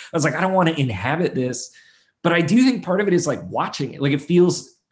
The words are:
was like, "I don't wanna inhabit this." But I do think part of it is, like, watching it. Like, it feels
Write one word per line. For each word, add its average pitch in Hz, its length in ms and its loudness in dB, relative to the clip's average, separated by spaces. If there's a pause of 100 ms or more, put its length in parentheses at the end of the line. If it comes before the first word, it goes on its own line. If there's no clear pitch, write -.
(120)
was 160 120 0
like, 147 100 0
"I 156 60 -4
don't 190 120 0
wanna 180 200 2
inhabit 135 640 -2
this." 127 360 -6 (520)
But 165 100 2
I 170 80 2
do 196 240 4
think 247 200 0
part 185 160 -2
of 202 80 0
it 180 60 2
is, 175 120 2
like, 123 180 -4
watching 135 500 -6
it. - 60 -10
Like, 139 120 0
it 143 100 -2
feels - 560 2 (140)